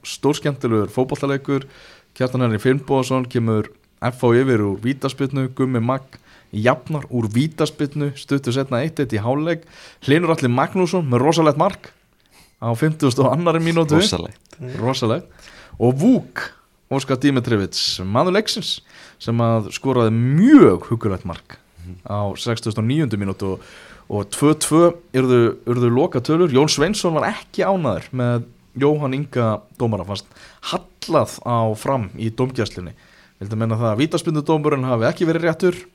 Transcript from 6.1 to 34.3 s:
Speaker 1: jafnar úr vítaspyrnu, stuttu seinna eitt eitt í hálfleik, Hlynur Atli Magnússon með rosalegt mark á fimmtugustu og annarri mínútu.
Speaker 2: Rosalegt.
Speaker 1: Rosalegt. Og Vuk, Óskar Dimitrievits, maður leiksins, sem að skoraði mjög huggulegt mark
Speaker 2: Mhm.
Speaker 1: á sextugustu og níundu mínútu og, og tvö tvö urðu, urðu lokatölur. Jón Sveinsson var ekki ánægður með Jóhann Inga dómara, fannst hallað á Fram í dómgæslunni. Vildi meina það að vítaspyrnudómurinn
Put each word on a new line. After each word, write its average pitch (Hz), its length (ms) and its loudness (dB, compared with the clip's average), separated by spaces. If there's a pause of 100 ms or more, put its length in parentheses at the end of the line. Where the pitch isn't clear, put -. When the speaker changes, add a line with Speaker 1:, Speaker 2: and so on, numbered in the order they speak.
Speaker 1:
jafnar 131 560 -2
úr 120 220 -2
vítaspyrnu, 147 840 -2
stuttu 135 400 -4
seinna 131 300 -2
eitt 160 180 -6
eitt 117 140 -2
í 101 80 -2
hálfleik, 156 400 -2 (400)
Hlynur 160 320 2
Atli 127 160 0
Magnússon 165 560 0
með 123 160 2
rosalegt 156 340 4
mark 190 320 -2 (720)
á 117 140 -4
fimmtugustu 143 500 2
og 123 80 4
annarri 165 300 2
mínútu. 165 340 2
Speaker 2:
Rosalegt. - 600 -2 (200)
Speaker 1:
Rosalegt. 123 520 -2 (520)
Og 123 160 4
Vuk, 202 460 2 (480)
Óskar 135 260 -2
Dimitrievits, 123 840 0
maður 135 340 0
leiksins, - 440 -4 (360)
sem 117 240 -2
að 113 320 0
skoraði 123 400 0
mjög 139 800 8
huggulegt 110 340 -4
mark - 320 -12 (240)
Speaker 2:
Mhm. 90 140 -16 (100)
Speaker 1:
á 104 140 -6 (180)
sextugustu 113 400 -4
og 110 80 0
níundu 127 320 0
mínútu 98 380 -4
og, 90 60 -18 (440)
og 101 240 -4
tvö 147 240 2
tvö 156 280 2 (360)
urðu, 127 220 4 (260)
urðu 120 240 0
lokatölur. 151 640 0
Jón 143 160 4
Sveinsson 165 460 0
var 135 160 0
ekki - 340 -6
ánægður 151 480 -2
með 120 300 0 (340)
Jóhann 143 400 0
Inga 120 440 -2 (180)
dómara, 110 260 -2
fannst 98 220 -8 (340)
hallað - 800 -4
á 120 160 -4 (180)
Fram 117 380 -4
í 113 160 -6
dómgæslunni. 110 640 -6 (480)
Vildi 107 160 -8
meina 110 240 -2
það 113 140 0
að 110 80 -2
vítaspyrnudómurinn 151 840 -2